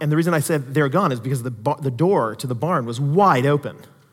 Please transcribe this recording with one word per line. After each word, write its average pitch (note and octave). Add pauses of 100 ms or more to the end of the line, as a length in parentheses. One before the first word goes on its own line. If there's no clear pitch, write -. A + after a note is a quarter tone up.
And D3+
the D3+
reason E3+
I D#3
said C#3
they're C#3+
gone E3+
is B2
because B2+
the B2
ba-, A2+
the C3+
door B2+
to -
the B2
barn C#3+
was A#2
wide C#3+
open, C#3+ (360)